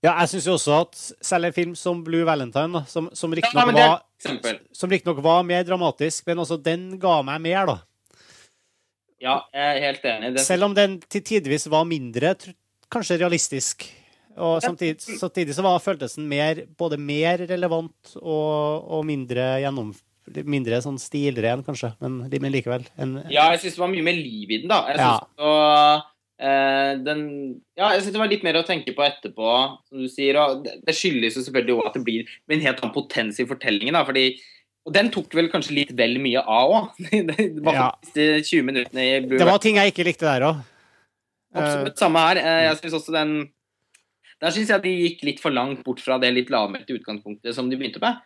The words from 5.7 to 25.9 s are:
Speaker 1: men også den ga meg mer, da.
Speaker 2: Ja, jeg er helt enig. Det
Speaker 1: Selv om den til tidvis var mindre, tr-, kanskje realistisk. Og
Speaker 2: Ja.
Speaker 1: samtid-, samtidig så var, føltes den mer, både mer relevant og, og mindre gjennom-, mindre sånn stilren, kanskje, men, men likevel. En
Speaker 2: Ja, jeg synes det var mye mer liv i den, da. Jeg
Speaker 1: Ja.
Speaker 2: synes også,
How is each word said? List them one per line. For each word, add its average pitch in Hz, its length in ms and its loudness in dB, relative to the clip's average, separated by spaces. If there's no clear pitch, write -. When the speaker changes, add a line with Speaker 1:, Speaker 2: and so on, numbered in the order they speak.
Speaker 1:
men 170 160 -2
også 156 180 -4
den 170 380 -4
ga 180 240 4
meg 147 180 -6
mer, 180 240 0
da. 127 120 0
Speaker 2:
Ja, 135 180 0
jeg 143 160 0
er 139 100 0
helt 139 240 -4
enig. 117 300 -4
Det 135 100 0
Speaker 1:
Selv 185 220 2
om 202 100 0
den 196 220 2
til 202 260 -8
tidvis 151 420 0
var 156 220 2
mindre, 139 480 -2
tr-, 185 160 -20
kanskje 185 260 -2
realistisk. 165 680 -2
Og 165 240 0
Speaker 2:
Ja. - 80 -2
Speaker 1:
samtid-, 170 320 -4
samtidig 165 380 -4
så 180 80 -2
var, 180 160 4
føltes 147 360 -4
den 151 140 -8
mer, 151 360 -2
både 156 220 -2
mer 151 380 0
relevant 165 680 -4
og, 151 720 -2
og 156 140 -4
mindre 131 580 -2
gjennom-, 127 320 -6
mindre 127 380 -2
sånn 139 160 -8
stilren, 131 640 -2
kanskje, 120 360 -8
men, 127 300 -8
men 139 220 -4
likevel. 123 340 -4
En 135 340 -8
Speaker 2:
Ja, 147 200 6
jeg 170 100 0
synes 175 180 -8
det - 20 0
var 180 80 -2
mye 180 140 -4
mer 175 160 0
liv 110 320 -8
i 110 100 -2
den, 170 60 -10
da. 180 200 2
Jeg 143 120 -2
Speaker 1:
Ja. 127 180 4
Speaker 2:
synes - 220 -10
også, 151 640 6